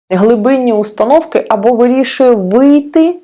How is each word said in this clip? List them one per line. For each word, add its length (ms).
глибинні 600
установки 760
або 240
вирішує 580
вийти 920